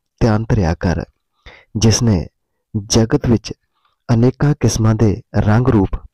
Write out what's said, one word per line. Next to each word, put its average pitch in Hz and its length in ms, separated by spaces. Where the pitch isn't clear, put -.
ਧਿਆਨ 110 280
ਧਰਿਆ 90 260
ਕਰ, 85 280
ਜਿਸ 110 260
ਨੇ 101 240
ਜਗਤ 113 520
ਵਿੱਚ 117 260
ਅਨੇਕਾਂ 127 520
ਕਿਸਮਾਂ 110 340
ਦੇ 107 280
ਰੰਗ 107 300
ਰੂਪ 104 280